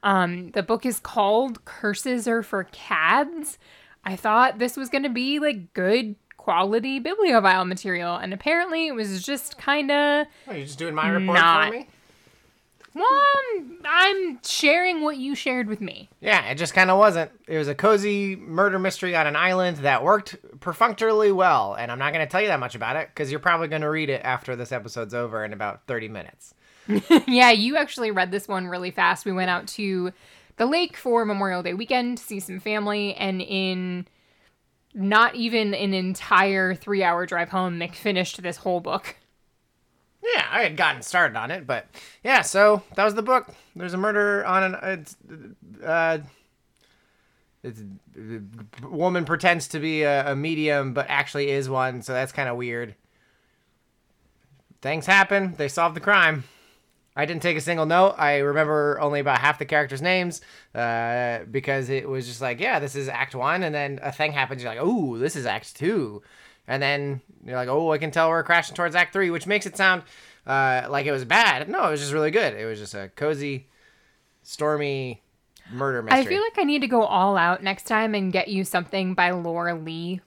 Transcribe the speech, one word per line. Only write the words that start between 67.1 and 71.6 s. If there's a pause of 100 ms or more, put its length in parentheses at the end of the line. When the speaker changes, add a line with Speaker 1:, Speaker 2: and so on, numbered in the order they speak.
Speaker 2:
you're
like,
"Oh,
I
can
tell
we're
crashing
towards
Act
Three,"
which
makes
it
sound, (420)
uh,
like
it
was
bad.